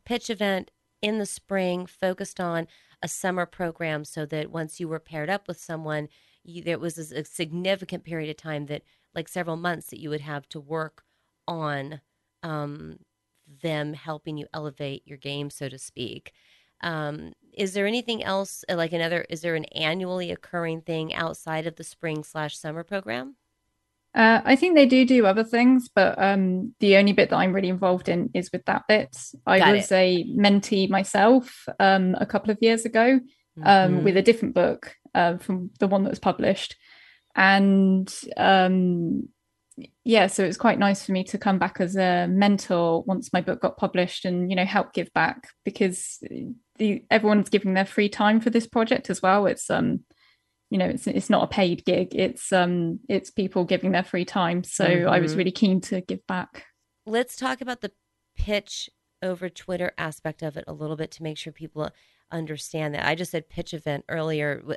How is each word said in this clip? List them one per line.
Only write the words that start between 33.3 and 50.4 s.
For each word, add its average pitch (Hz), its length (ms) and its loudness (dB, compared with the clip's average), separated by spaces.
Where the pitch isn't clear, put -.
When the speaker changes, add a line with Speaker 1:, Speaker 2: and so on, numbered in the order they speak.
Speaker 2:
um, 190 300 6
Speaker 1:
Mm-hmm. 180 120 2
Speaker 2:
with 190 140 4
a 196 40 2
different 226 320 2
book, - 400 0
uh, 175 240 2
from 180 400 -6
the 202 100 2
one 196 140 2
that 196 80 0
was - 80 -6
published. - 580 -2
And, 190 800 4
um, 185 920 2
yeah, 214 220 6
so 196 180 0
it 175 40 0
was 185 100 -6
quite 214 200 2
nice 196 280 0
for 196 60 -4
me 185 120 -2
to 202 140 -8
come 190 200 0
back 180 220 -4
as 185 160 -2
a 180 300 2
mentor 180 800 2
once - 280 -4
my 180 80 2
book - 220 -4
got - 160 -2
published 180 480 -2
and, 180 240 -2
you 196 60 -2
know, 185 100 2
help 190 260 -2
give 175 220 -4
back, - 340 0
because - 580 -4
the, 208 340 0
everyone's 208 380 4
giving 196 240 0
their 190 140 2
free 208 240 0
time 214 320 2
for 233 80 0
this 226 160 0
project - 420 0
as 190 140 -4
well. 196 240 4
It's, - 240 -2
um, 165 300 0